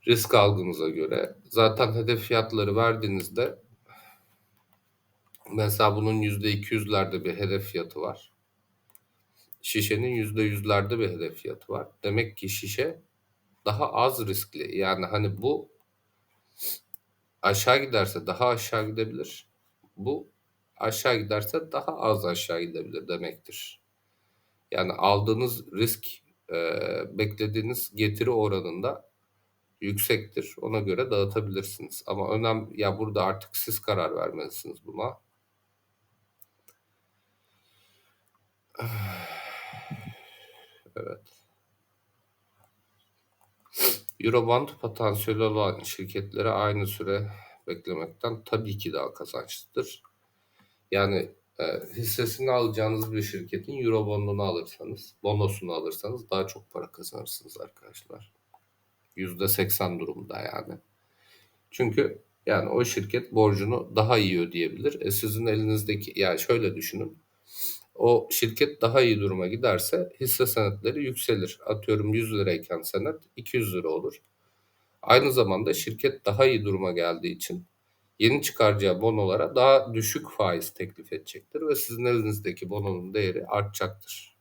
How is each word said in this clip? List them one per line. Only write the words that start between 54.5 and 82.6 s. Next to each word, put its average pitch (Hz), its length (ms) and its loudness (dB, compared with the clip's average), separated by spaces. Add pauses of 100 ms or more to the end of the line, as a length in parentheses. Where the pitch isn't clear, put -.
bonosunu 101 480 0
alırsanız 85 580 -6
daha 95 180 0
çok - 240 -16
para - 200 -10
kazanırsınız - 640 -14
arkadaşlar. - 760 -18 (840)
Yüzde 92 320 -2
seksen 95 520 0
durumda - 400 -8
yani. - 400 -8 (920)
Çünkü - 500 0 (240)
yani - 240 2
o 123 160 4
şirket - 460 -2
borcunu 107 640 4
daha 110 220 6
iyi 92 220 4
ödeyebilir. 85 600 -2
E, 98 100 0
sizin 110 340 -2
elinizdeki, 107 720 0
yani 92 240 2
şöyle 101 360 2
düşünün. 110 420 -8 (760)
O 117 360 6
şirket 120 500 0
daha 120 200 6
iyi 113 200 6
duruma 92 260 0
giderse 117 720 0
hisse 127 260 2
senetleri 107 580 0
yükselir. 110 600 -2
Atıyorum 107 480 0
yüz 110 200 0
lirayken 90 480 0
senet 120 340 -4 (200)
iki 127 220 -6
yüz 104 180 -2
lira 80 140 -2
olur. 87 320 -4 (800)
Aynı 131 300 8
zamanda 107 420 4
şirket - 520 -2
daha 104 200 6
iyi 110 200 4
duruma 95 260 0
geldiği 85 440 -2
için - 300 -8 (540)
yeni 131 220 6
çıkaracağı 101 600 4
bonolara 107 540 2
daha 131 380 8
düşük 107 360 -2
faiz 87 440 0
teklif - 400 -10
edecektir - 480 -10
ve 151 140 2
sizin 117 300 -4
elinizdeki 104 640 0